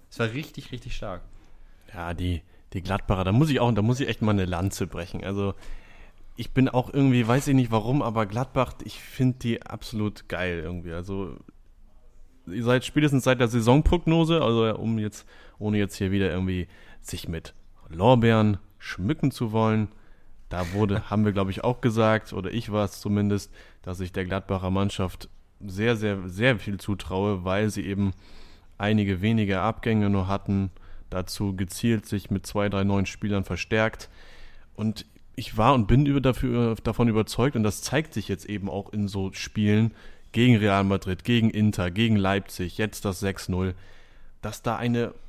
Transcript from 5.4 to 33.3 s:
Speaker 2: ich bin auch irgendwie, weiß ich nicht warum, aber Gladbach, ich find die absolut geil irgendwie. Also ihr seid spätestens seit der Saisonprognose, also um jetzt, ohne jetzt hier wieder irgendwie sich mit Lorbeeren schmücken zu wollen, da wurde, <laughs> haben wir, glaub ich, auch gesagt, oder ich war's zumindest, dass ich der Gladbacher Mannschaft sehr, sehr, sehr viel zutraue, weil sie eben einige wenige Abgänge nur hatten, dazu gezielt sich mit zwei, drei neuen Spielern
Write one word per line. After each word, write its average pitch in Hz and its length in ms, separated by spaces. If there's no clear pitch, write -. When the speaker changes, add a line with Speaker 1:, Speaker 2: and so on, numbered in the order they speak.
Speaker 2:
ich - 180
bin 131 180
auch 127 220
irgendwie, 123 360
weiß 131 200
ich 139 60
nicht 123 160
warum, 113 300
aber 110 240
Gladbach, 120 480
ich - 140
find 127 460
die 117 180
absolut - 680
geil 87 340
irgendwie. 87 280
Also 90 440
ihr 101 180
seid 123 220
spätestens 143 380
seit 131 140
der 123 100
Saisonprognose, 160 920
also 113 400
um 110 180
jetzt, 107 300
ohne 107 180
jetzt 101 200
hier 95 140
wieder 98 200
irgendwie 92 380
sich - 260
mit - 240
Lorbeeren 110 640
schmücken 131 520
zu 113 220
wollen, 110 360
da 87 240
wurde, 101 300
<laughs> - 80
haben 104 140
wir, 104 80
glaub 95 160
ich, 95 140
auch 123 180
gesagt, 110 520
oder 92 200
ich 113 200
war's 104 280
zumindest, 101 520
dass 92 180
ich 92 100
der 95 140
Gladbacher 95 460
Mannschaft 98 580
sehr, 104 300
sehr, 101 340
sehr 104 300
viel 98 200
zutraue, 95 680
weil 101 260
sie 101 140
eben 98 280
einige 101 420
wenige 104 400
Abgänge 107 500
nur 98 160
hatten, 98 440
dazu 95 440
gezielt 104 520
sich - 240
mit 98 160
zwei, 104 220
drei 98 140
neuen 98 240
Spielern 101 380